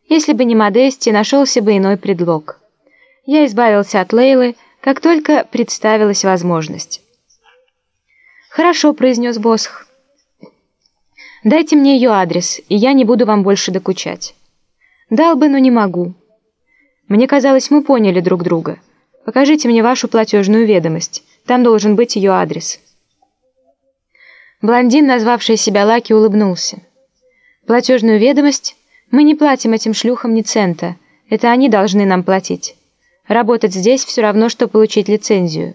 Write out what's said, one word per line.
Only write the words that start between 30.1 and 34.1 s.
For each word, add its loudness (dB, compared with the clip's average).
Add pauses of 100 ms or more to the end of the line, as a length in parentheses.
ни -2
цента. -4 (300)
Это -2
они 2
должны 2
нам 0
платить. -4 (520)
Работать 0
здесь 0
все -6